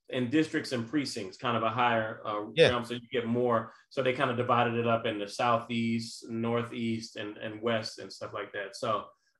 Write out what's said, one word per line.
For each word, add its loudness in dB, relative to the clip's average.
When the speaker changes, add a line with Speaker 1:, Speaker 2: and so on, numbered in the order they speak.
Speaker 1:
in -2
districts 2
and -2
precincts, -4
kind 2
of 0
a 4
higher, 2
uh, -2
Speaker 2:
Yeah. 10
Speaker 1:
realm, 0
so -6
you -6
get 0
more. 2
So -2
they 2
kind 0
of -2
divided 2
it 0
up 2
in -2
the -4
southeast, 0
northeast, -2
and, -6
and -10
west -2
and -12
stuff -12
like -10
that. -8
So, -2